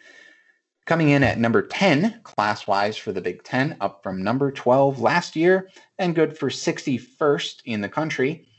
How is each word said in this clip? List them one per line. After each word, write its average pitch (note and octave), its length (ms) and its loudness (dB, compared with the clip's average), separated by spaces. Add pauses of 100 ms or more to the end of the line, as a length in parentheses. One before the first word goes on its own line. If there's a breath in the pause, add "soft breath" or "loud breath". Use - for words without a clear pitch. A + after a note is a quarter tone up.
(840 soft breath)
Coming E3 240 2
in C#3+ 140 4
at A2 160 2
number A2+ 220 2
ten F#3+ 640 0
class-wise G#2 720 -2
for - 160 -8
the F#2 80 -6
Big F2+ 240 -6
Ten, C#3 340 -2
up - 240 -6
from F#2+ 180 -6
number C3 300 0
twelve C3+ 480 2
last C3+ 340 0
year, F#3 360 2 (280 loud breath)
and F3+ 160 -2
good D#3 240 0
for C3+ 120 -2
sixty-first - 1120 -2
in A2 160 -6
the G2+ 80 -4
country, D3+ 580 -4 (140)